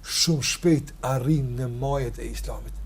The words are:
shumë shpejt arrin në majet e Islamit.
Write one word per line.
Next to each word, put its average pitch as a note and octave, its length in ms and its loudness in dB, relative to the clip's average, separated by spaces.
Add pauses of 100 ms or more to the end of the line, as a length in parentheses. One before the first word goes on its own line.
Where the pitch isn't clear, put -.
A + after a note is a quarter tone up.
shumë D#3 420 2
shpejt - 580 2
arrin C3 560 2
në B2+ 100 -2 (120)
majet C3+ 400 -2
e A#2+ 100 -8
Islamit. A2+ 440 -8 (120)